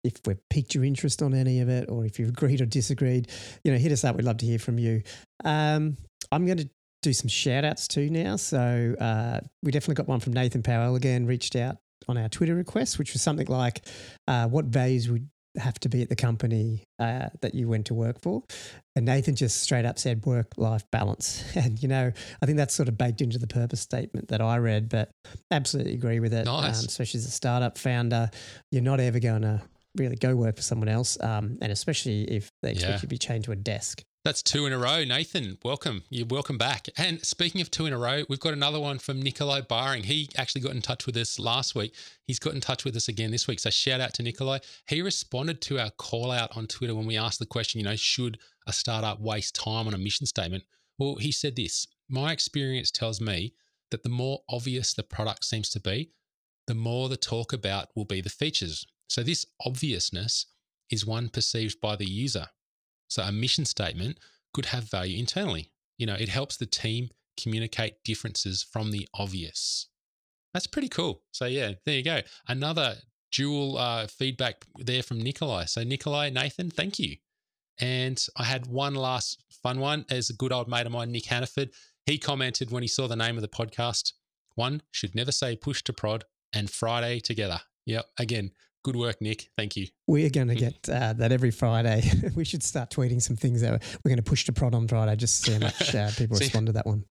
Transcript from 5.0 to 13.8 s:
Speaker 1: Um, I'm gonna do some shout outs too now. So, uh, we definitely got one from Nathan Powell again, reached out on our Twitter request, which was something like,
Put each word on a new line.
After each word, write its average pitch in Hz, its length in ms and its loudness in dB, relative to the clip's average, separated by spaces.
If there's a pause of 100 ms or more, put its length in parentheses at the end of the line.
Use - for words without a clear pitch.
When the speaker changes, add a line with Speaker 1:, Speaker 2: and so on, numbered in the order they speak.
Speaker 1:
Um, 151 540 2 (340)
I'm 165 140 4
gonna 175 200 2 (380)
do 139 100 4
some 123 160 0
shout 131 340 2
outs 151 240 -2
too 147 220 2
now. 165 260 2
So, 123 640 2
uh, 113 400 2 (240)
we 151 80 2
definitely 143 240 2
got - 120 0
one 131 120 2
from 123 140 0
Nathan 127 300 2
Powell 120 320 4
again, 123 300 4
reached 123 300 0
out 123 220 0 (300)
on 123 100 0
our 113 120 0
Twitter 170 260 2
request, 214 420 0
which - 160 -2
was 123 80 0
something 147 260 2
like, 127 380 0 (420)